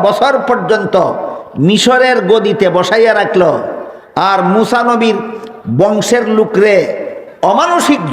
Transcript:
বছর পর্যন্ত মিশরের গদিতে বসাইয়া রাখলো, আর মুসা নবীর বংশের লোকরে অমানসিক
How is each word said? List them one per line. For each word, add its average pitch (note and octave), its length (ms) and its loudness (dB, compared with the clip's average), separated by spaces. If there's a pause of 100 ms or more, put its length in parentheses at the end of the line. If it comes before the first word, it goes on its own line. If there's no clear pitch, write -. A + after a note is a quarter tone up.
বছর B3+ 440 2
পর্যন্ত G3+ 640 0 (480)
মিশরের A#3 680 2
গদিতে G3+ 420 2
বসাইয়া G#3+ 440 2
রাখলো, F3 460 0 (560)
আর F#3+ 280 0
মুসা A3 400 0
নবীর A3+ 320 2 (600)
বংশের G#3+ 520 0
লোকরে G#3 760 2 (360)
অমানসিক C#4+ 580 0 (140)